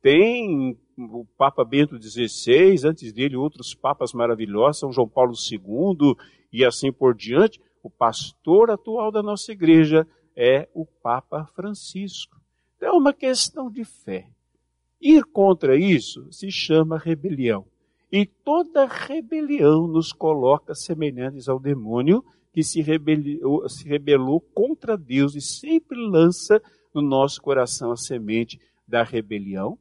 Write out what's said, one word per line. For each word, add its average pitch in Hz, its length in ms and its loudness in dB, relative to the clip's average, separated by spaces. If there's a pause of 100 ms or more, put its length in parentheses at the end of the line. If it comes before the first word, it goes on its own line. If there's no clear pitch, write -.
Tem 160 760 2 (200)
o 117 280 -14 (120)
Papa 135 280 2
Bento 139 340 0
dezesseis, 123 840 2
antes 147 280 -2
dele 131 240 -4
outros 135 380 -8
papas 131 400 -4
maravilhosos, 117 640 0
São 143 100 -6
João 123 160 0
Paulo 123 300 0
segundo 135 840 -2 (320)
e 117 140 2
assim 127 260 0
por 127 240 2
diante. 131 460 0 (220)
O - 80 -20
pastor 170 800 2
atual 220 420 -6
da 214 100 -2
nossa 208 300 -8
igreja 160 560 4 (260)
é 131 380 2
o 160 140 -10
Papa 127 580 -8 (100)
Francisco. 190 840 -14 (360)
Então - 120 -6
é 359 100 4
uma 285 140 2
questão 262 580 -6
de 226 140 -12
fé. 92 420 -14 (760)
Ir 294 240 8
contra 180 520 2
isso 165 560 0
se 196 180 -14
chama 160 480 0
rebelião. 143 680 -4 (440)
E 202 140 2
toda 302 640 0
rebelião 269 1000 0
nos 160 260 -2
coloca 147 640 0
semelhantes 139 720 -8
ao 131 120 -2
demônio 135 640 0 (280)
que 160 100 -2
se - 180 -4
rebeliou, 147 880 -2
se - 180 -16
rebelou 143 540 0
contra 233 560 -4
Deus 139 380 -2
e 147 60 -12
sempre 294 580 -6
lança 185 640 2 (340)
no 151 80 -2
nosso 139 380 0
coração 127 520 -2
a 120 40 -6
semente 113 640 -6 (280)
da 117 160 -2
rebelião 104 800 -8